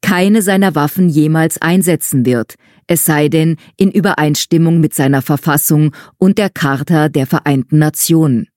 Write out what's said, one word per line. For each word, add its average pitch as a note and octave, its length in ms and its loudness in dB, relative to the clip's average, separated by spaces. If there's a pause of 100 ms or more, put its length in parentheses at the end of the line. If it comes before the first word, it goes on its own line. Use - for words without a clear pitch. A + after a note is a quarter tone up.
keine G3 400 2
seiner F#3+ 340 0
Waffen D#3 320 0
jemals D#3+ 540 0
einsetzen E3 640 0
wird, A#2+ 300 -2 (300)
es E3+ 200 -2
sei D3+ 240 0
denn D#3+ 260 0 (220)
in F#3+ 140 2
Übereinstimmung E3 880 0
mit D3+ 120 0
seiner C#3 280 0
Verfassung D3+ 760 0 (220)
und F#3+ 200 2
der G3+ 120 -2
Charta D3 580 -2
der C#3+ 200 -2
Vereinten D3 520 0
Nationen. D3+ 760 0